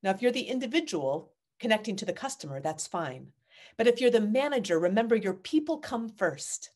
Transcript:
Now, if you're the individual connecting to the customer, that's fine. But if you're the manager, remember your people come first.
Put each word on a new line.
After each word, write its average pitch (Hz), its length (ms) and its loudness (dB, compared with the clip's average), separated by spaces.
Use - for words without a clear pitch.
Now, 196 80 0
if 190 140 0
you're 247 80 6
the 247 180 -4
individual 233 800 -2
connecting 214 380 0
to 196 80 -6
the 180 80 -2
customer, 151 460 -8
that's 156 280 -6
fine. 135 440 -6
But 233 80 2
if 233 160 4
you're 247 80 6
the 233 100 4
manager, 220 600 2
remember 214 360 4
your 190 200 0
people 311 420 0
come 233 320 -6
first. - 680 -4